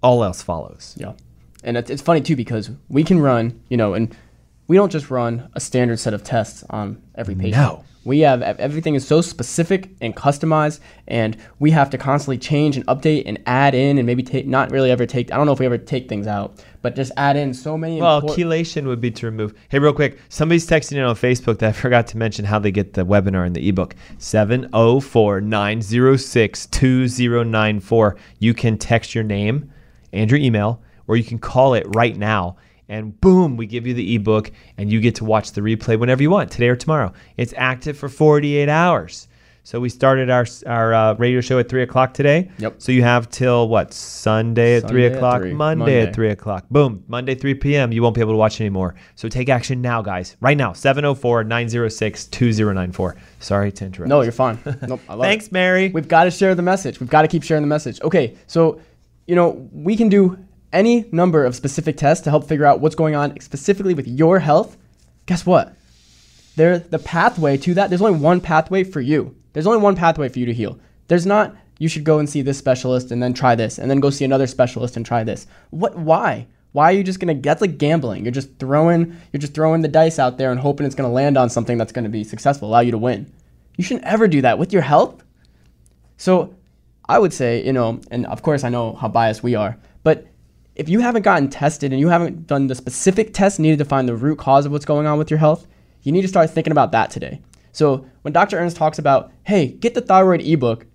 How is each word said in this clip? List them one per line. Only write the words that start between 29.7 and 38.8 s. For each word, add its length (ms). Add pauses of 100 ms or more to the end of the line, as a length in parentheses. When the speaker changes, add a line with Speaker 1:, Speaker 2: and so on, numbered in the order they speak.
Speaker 1:
and 160
your 100
email, 400 (280)
or 100
you 60
can 160
call 340
it 220
right 200
now. 420 (300)
And 320
boom, 380
we 80
give 220
you 80
the 200
ebook, 360 (260)
and 140
you 100
get 140
to 100
watch 280
the 80
replay 360
whenever 240
you 80
want, 220
today 160
or 80
tomorrow. 380 (220)
It's 220
active 400
for 120
forty-eight 600
hours. 580 (360)